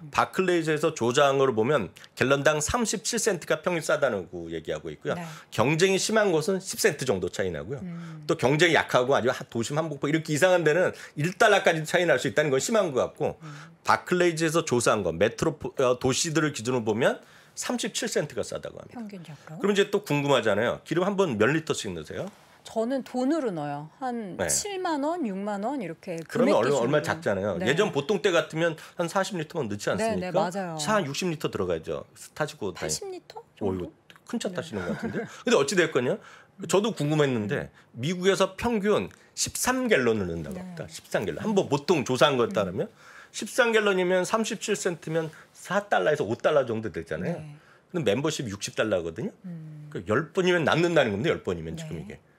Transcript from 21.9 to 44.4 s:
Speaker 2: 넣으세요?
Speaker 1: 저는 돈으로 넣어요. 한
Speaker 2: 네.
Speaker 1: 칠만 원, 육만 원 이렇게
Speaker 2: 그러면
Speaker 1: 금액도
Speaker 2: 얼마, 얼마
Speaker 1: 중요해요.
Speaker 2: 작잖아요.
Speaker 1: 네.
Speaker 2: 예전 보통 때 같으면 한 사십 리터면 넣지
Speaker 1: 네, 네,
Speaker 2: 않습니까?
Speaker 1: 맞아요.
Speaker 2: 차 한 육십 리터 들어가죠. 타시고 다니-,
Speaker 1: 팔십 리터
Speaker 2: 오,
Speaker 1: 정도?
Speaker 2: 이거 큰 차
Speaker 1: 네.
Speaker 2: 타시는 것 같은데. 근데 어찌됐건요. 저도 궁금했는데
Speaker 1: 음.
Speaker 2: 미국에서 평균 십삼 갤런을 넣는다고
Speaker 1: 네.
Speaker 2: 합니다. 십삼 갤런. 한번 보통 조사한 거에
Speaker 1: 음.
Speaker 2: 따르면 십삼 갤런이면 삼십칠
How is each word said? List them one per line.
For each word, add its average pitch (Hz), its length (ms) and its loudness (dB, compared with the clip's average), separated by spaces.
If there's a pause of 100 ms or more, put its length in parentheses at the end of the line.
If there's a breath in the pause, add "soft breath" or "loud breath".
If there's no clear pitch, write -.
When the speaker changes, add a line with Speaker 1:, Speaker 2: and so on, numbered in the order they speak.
Speaker 2:
넣으세요? 87 360 -10 (340 loud breath)
Speaker 1:
저는 240 400 -4
돈으로 262 480 -2
넣어요. 147 460 -6
한 233 380 -8
Speaker 2:
네. 90 140 0
Speaker 1:
칠만 370 520 -2
원, 320 240 -2
육만 202 380 -4
원 262 180 -4
이렇게 165 360 -8 (100)
Speaker 2:
그러면 - 280 4
Speaker 1:
금액도 - 20 6
Speaker 2:
얼마, 131 180 4
얼마 135 260 2
Speaker 1:
중요해요. - 20 -8
Speaker 2:
작잖아요. 98 560 0
Speaker 1:
네. 95 80 0
Speaker 2:
예전 151 260 2
보통 143 280 0
때 196 100 2
같으면 160 440 0 (220 loud breath)
한 175 100 0
사십 190 300 -2
리터면 156 320 -4
넣지 104 220 -4
Speaker 1:
네, 127 40 0
네, 196 140 0
Speaker 2:
않습니까? 185 240 -4
Speaker 1:
맞아요. 175 440 -2
Speaker 2:
차 214 180 0
한 202 100 2
육십 143 240 -2
리터 151 200 -4
들어가죠. 82 540 -4 (300)
타시고 107 400 -6
다니-, - 80 -14
Speaker 1:
팔십 392 280 -6
리터 370 300 -14 (220)
Speaker 2:
오, 190 100 0
Speaker 1:
정도? 180 140 -4
Speaker 2:
이거 - 80 -14 (340)
큰 240 100 -6
차 226 120 -4
Speaker 1:
네. 180 60 -8
Speaker 2:
타시는 180 300 -6
것 170 100 -4
같은데. 220 300 -6 (200 loud breath)
근데 240 120 4
어찌됐건요. 143 600 2 (500 loud breath)
저도 202 240 2
궁금했는데 143 640 0
Speaker 1:
음. 73 140 -6 (240 soft breath)
Speaker 2:
미국에서 185 640 0
평균 202 520 0 (240 loud breath)
십삼 - 540 -2
갤런을 117 400 4
넣는다고 85 280 -6
Speaker 1:
네. - 40 -10
Speaker 2:
합니다. - 300 -12
십삼 - 340 -6
갤런. 82 220 -6
한번 180 240 0
보통 143 340 2
조사한 135 320 4
거에 120 120 4
Speaker 1:
음. 101 40 -8
Speaker 2:
따르면 101 380 -2 (420 loud breath)
십삼 233 400 0
갤런이면 185 540 2
삼십칠 220 500 -2